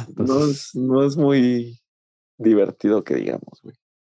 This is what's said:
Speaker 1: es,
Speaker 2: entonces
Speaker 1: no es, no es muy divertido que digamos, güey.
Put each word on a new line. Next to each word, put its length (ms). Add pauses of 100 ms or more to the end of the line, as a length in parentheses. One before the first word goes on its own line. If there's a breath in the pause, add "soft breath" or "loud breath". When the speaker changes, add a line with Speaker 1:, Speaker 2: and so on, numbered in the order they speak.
Speaker 1:
es, 40
Speaker 2:
entonces 280
Speaker 1:
no 140
es, 240
no 300
es 120
muy 640 (580)
divertido 680
que 120
digamos, 460
güey. 120 (280)